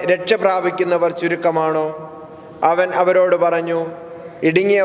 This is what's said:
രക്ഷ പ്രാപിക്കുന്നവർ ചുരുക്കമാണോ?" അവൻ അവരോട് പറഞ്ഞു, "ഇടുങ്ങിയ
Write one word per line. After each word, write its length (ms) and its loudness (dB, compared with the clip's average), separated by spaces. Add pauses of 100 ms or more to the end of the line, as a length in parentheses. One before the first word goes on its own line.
(120)
രക്ഷ 200 0 (120)
പ്രാപിക്കുന്നവർ 640 0 (120)
ചുരുക്കമാണോ?" 680 0 (840)
അവൻ 160 2 (160)
അവരോട് 320 4 (100)
പറഞ്ഞു, 340 0 (720)
"ഇടുങ്ങിയ 360 4